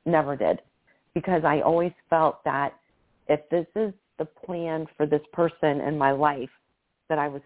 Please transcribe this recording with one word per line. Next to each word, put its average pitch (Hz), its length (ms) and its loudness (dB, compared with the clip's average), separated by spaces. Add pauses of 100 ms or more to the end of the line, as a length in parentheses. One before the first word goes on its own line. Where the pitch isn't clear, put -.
Never 151 280 2
did. 90 260 0 (540)
Because 170 300 0
I 147 160 2
always 170 320 2 (180)
felt 160 340 2
that 139 300 -2 (540)
if 151 220 0
this 170 160 0 (100)
is 214 160 -2 (260)
the 160 60 -6
plan 160 720 -8
for 151 100 0
this 147 160 0 (100)
person 160 500 0
in 151 140 -2
my 139 140 2
life 139 400 -2 (580)
that 156 120 -2
I 147 80 -4
was 143 180 -10